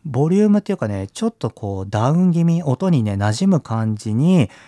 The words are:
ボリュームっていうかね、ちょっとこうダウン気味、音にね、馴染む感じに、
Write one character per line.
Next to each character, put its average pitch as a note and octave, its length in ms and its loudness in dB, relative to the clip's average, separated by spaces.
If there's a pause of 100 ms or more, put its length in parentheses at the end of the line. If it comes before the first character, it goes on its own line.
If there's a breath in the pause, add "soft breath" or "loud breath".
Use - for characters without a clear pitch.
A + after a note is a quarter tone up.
ボ C#3+ 240 -2
リ F#3 80 2
ュ G#3+ 100 4
ー - 40 2
ム G#3 80 4
っ G3+ 40 -2
て G3+ 100 -6
い - 20 -2
う - 20 -4
か B2 100 -4
ね、 G2+ 240 -6
ち - 120 -10
ょ A3+ 60 -2
っ A3+ 100 -6
と A#2+ 100 -6
こ G2 380 -8
う G2+ 40 -14
ダ A2 200 0
ウ D#3+ 60 2
ン F3+ 140 4
気 E3+ 140 0
味、 E3+ 180 0
音 D#3 280 -2
に C#3 120 2
ね、 G#2+ 120 -2
馴 G#2 320 0
染 F#3+ 100 4
む C#3 60 0
感 A2+ 340 -4
じ G#2+ 160 -8
に、 D3+ 380 2 (180 loud breath)